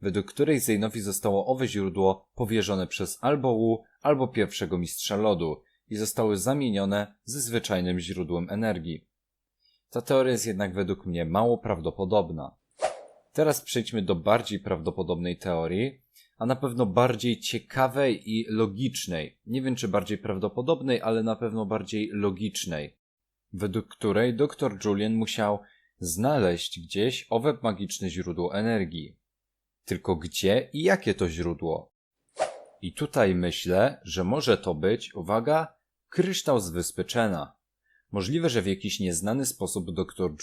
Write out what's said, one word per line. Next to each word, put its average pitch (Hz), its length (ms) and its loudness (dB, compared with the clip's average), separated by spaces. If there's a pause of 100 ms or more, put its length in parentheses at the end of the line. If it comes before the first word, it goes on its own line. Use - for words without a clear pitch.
według 98 240 0
której 147 340 2
Zeinowi 107 420 0
zostało 98 440 0
owe 131 220 0
źródło 95 680 0
powierzone 104 520 0
przez - 340 -6
albo 131 340 2
Wu, 113 280 2 (180)
albo 135 260 4
pierwszego 92 500 0
mistrza 87 400 -4
lodu 87 460 2 (260)
i 107 60 -6
zostały 107 420 2
zamienione 104 840 0
ze 139 180 -8
zwyczajnym 95 580 0
źródłem 87 500 -4
energii. 90 580 -4 (840)
Ta 123 120 -4
teoria 131 300 4
jest 110 160 0
jednak 98 260 -2
według 95 320 -2
mnie 85 200 -2
mało 110 320 4
prawdopodobna. 87 960 -2 (800)
Teraz 151 280 2
przejdźmy 113 400 -2
do 95 140 2
bardziej 104 440 2
prawdopodobnej 87 800 -2
teorii, 90 640 -2 (360)
a 113 80 -4
na 131 100 2
pewno 123 300 0
bardziej 117 540 2
ciekawej 131 920 0
i 113 180 0
logicznej. 107 960 -2
Nie 123 160 -4
wiem, 131 140 -2
czy 113 120 -4
bardziej 98 300 0
prawdopodobnej, 123 840 -2
ale 113 220 0
na 110 120 0
pewno 110 300 -4
bardziej 104 480 -2
logicznej, 95 840 -4 (560)
według 101 340 -4
której 110 460 2
doktor 131 520 0
Julien 107 300 2
musiał 107 440 0 (400)
znaleźć 92 800 2
gdzieś 101 500 -2
owe 131 320 2
magiczne 98 480 -2
źródło 87 460 -2
energii. 98 600 -2 (680)
Tylko 92 300 -2
gdzie 95 580 0
i 151 100 -2
jakie 185 300 2
to 90 160 0
źródło? 80 640 -4 (880)
I 90 120 -8
tutaj 117 420 2
myślę, 90 680 2
że 87 200 -4
może 113 340 2
to 90 180 -2
być, 95 400 0
uwaga, 117 600 0 (340)
kryształ 175 500 2
z 92 100 -2
wyspy 87 340 -2
Chena. 98 520 -2 (560)
Możliwe, 139 380 0
że 117 120 2
w 90 60 -2
jakiś 98 320 -2
nieznany 101 460 0
sposób 92 460 -4
doktor 90 520 -4